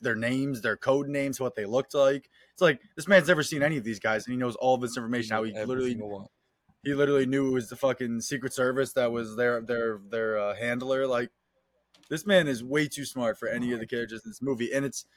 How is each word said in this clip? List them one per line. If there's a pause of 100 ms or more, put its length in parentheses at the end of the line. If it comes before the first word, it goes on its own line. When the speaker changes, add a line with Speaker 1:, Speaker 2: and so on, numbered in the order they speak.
Speaker 1:
their
names,
their
code
names,
what
they
looked
like. (220)
It's
like, (140)
this
man's
never
seen
any
of
these
guys,
and
he
knows
all
of
this
information.
How
he
Speaker 2:
Every
Speaker 1:
literally,
Speaker 2:
single
one. (580)
Speaker 1:
he
literally
knew
it
was
the
fucking
Secret
Service
that
was
their,
their,
their,
uh,
handler.
Like, (800)
this
man
is
way
too
smart
for
any
of
the
characters
in
this
movie,
and
it's, (120)